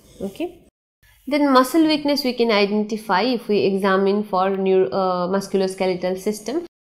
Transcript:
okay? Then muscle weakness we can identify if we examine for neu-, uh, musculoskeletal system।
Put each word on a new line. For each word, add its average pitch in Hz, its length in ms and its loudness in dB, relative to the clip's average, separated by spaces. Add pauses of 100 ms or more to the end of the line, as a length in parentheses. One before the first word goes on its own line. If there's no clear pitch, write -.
(200)
okay? 294 380 -10 (680)
Then 285 240 2
muscle 262 340 4
weakness 294 380 0
we 254 80 0
can 233 180 0
identify 208 720 0
if 247 240 -2
we 208 120 2
examine 196 680 2
for 190 260 0
neu-, 190 360 2
uh, 185 420 -2
musculoskeletal 190 880 -2
system। 233 460 -6 (260)